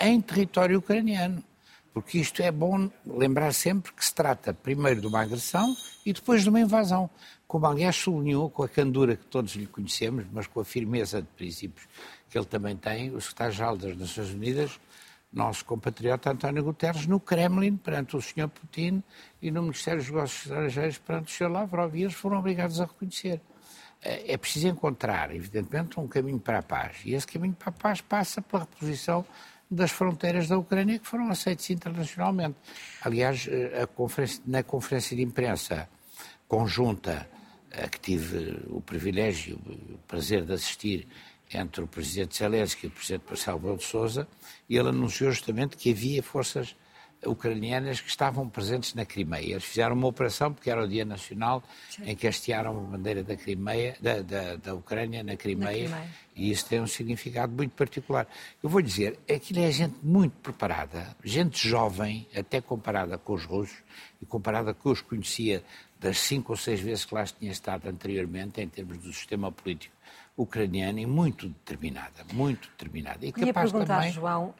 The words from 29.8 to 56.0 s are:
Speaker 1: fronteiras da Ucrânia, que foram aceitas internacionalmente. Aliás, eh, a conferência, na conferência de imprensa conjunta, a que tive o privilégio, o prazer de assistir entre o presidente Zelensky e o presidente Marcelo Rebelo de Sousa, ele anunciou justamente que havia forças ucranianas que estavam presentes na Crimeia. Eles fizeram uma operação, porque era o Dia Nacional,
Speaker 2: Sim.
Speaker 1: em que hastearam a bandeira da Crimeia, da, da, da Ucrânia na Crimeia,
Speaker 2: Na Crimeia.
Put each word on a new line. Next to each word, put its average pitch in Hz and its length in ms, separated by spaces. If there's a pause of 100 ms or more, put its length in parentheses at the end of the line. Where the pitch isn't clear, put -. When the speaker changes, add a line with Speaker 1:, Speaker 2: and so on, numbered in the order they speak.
Speaker 1:
fronteiras 175 560
da 185 100
Ucrânia, 196 400
que - 80
foram 233 240
aceitas 180 400
internacionalmente. 170 840 (460)
Aliás, 127 460
eh, 123 340
a 123 40
conferência, - 580
na 127 180
conferência 127 540
de 123 60
imprensa 117 680 (600)
conjunta, 107 800 (440)
a 78 160
que - 100
tive 82 720
o 80 120
privilégio, 85 840
o - 400
prazer 87 380
de 87 80
assistir 92 560 (440)
entre 90 300
o 80 60
presidente 82 480
Zelensky 107 500
e - 20
o - 40
presidente - 340
Marcelo 90 320
Rebelo 95 200
de - 60
Sousa, 113 440 (420)
ele 123 180
anunciou 127 440
justamente 120 440
que - 140
havia 123 320
forças - 540 (500)
ucranianas 120 720
que - 80
estavam 135 400
presentes 110 460
na 120 100
Crimeia. 82 480
Eles 95 120
fizeram 117 320
uma 127 100
operação, 127 460
porque 135 180
era 113 140
o - 20
Dia 107 180
Nacional, 110 600 (260)
Speaker 2:
Sim. 202 200
Speaker 1:
em 107 40
que 113 140
hastearam 110 500
a - 20
bandeira 98 440
da 104 100
Crimeia, 104 640
da, 107 220
da, 90 340
da 95 180
Ucrânia 113 500
na 98 120
Crimeia, 101 520
Speaker 2:
Na 165 80
Crimeia. 165 180 (220)